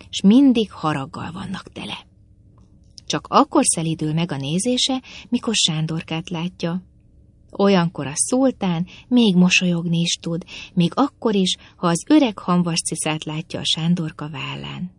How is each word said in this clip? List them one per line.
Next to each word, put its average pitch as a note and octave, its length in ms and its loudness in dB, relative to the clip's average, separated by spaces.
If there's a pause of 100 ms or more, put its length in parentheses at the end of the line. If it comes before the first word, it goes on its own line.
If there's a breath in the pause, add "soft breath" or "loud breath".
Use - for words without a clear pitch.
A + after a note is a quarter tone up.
s - 120 -10
mindig A#3 500 6
haraggal D3 640 -6
vannak F#3+ 400 -12
tele. G#2+ 260 -12 (1080)
Csak - 200 -6
akkor C4 380 2
szelídül D#3+ 480 -2
meg E3 200 -2
a C#3 40 -4
nézése, B3 640 -2 (260 loud breath)
mikor A#3 260 -2
Sándorkát D#3+ 760 -4
látja. F3 520 -4 (760)
Olyankor F3+ 480 2
a C3+ 80 -8
szultán G3+ 720 0 (220 loud breath)
még A3+ 280 4
mosolyogni F3 640 2
is E3+ 200 -2
tud, E3+ 240 -6 (300 loud breath)
még E3+ 200 2
akkor A3+ 400 0
is, F#3 220 0 (200 soft breath)
ha F#3 100 -2
az E3+ 220 0
öreg D4 300 4
hamvas F3 420 0
cicát D#3 440 -4
látja D#3 360 -8
a - 40 -6
Sándorka D#3+ 640 -2
vállán. C#3 720 -10